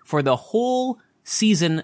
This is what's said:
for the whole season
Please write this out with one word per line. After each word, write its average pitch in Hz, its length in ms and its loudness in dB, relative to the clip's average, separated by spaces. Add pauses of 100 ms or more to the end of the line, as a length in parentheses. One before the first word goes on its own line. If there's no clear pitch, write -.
for 147 180 -2
the 135 140 2
whole 254 640 -2 (240)
season 165 600 0